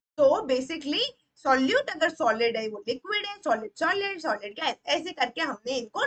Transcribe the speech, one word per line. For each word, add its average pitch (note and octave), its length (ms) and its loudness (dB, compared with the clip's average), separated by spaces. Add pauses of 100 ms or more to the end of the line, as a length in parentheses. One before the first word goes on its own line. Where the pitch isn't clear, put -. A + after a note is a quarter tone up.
(180)
तो D4 320 4
basically C#4+ 520 -2 (440)
solute C#4 440 4
अगर E4 200 2
solid A3+ 480 0
है A3 120 -4
वो G#3 180 -10
liquid F#4+ 380 -4
है, G4+ 160 -8
solid A3 380 -2
solid, G4 420 0
solid G#3 380 -4
gas, D4+ 160 -2 (100)
ऐसे E4 260 -2
करके D#4+ 300 -4
हमने C4+ 360 -4
इनको B3 300 -4